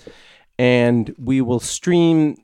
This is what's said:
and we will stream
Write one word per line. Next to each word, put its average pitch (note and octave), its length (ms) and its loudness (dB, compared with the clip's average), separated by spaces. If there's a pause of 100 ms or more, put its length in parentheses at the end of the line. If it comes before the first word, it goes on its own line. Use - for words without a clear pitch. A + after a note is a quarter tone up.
(600)
and A#2+ 580 2
we C3 240 -2
will A#2+ 180 -2
stream E3 840 0